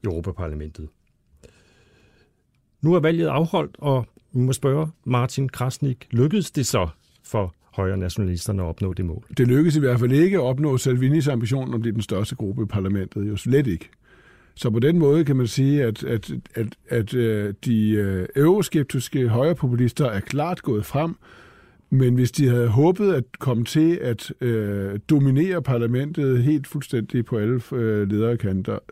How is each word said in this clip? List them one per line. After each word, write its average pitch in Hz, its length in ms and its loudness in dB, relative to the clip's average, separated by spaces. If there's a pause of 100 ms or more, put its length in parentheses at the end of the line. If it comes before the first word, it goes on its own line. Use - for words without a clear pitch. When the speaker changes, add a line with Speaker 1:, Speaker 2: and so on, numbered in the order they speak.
Speaker 1:
Europaparlamentet." 80 840 -6 (1900)
Nu 165 140 2
er 175 60 4
valget 165 260 2
afholdt, 156 520 -2
og 131 280 0 (260)
vi 127 80 0
må 127 120 2
spørge 147 360 0 (160)
Martin 127 440 -2
Krasnik, 127 640 -6
lykkedes 151 400 0
det 135 160 -2
så 92 220 0 (360)
for 98 300 -4 (200)
højre 95 220 -2
nationalisterne 92 680 -4
at 85 40 -4
opnå 92 260 -4
det 95 120 -6
mål? 80 200 -8 (120)
Speaker 2:
Det 120 120 4
lykkedes 147 280 4
i 156 40 2
hvert 123 200 2
fald 123 120 2
ikke 180 240 4
at 156 60 2
opnå 131 360 0
Salvinis 135 500 2
ambition 127 400 -2
om 123 60 -6
at 113 60 -2
blive 113 140 -2
den 110 80 -2
største 107 340 -4
gruppe 110 260 -4
i 101 40 -4
parlamentet, 101 600 -4
jo 104 80 -6
slet 135 300 2
ikke. 85 220 -4 (680)
Så 123 160 -4
på 110 80 0
den 160 200 4
måde 151 260 4
kan 139 120 2
man 123 100 2
sige, 139 380 2
at, 113 200 -4
at, 120 260 -4 (240)
at, 113 120 -4 (220)
at, 113 260 -2
øh, 107 400 0 (100)
de, 110 260 2
øh, 98 360 0 (100)
euroskeptiske 147 920 0
højrepopulister 123 800 0
er 101 140 -2
klart 156 420 -4
gået 104 240 -2
frem, 156 280 -2 (760)
men 131 240 4
hvis 123 180 2
de 139 160 2
havde 120 200 2
håbet 180 440 4
at 131 120 0 (140)
komme 120 260 0
til 160 380 2
at, 123 380 -6
øh, 104 580 -2 (120)
dominere 147 520 2
parlamentet 131 800 0
helt 143 240 2
fuldstændig 123 580 -4
på 117 140 -4
alle, 113 240 0 (100)
øh, 107 360 0
lederkanter, 104 720 -2 (140)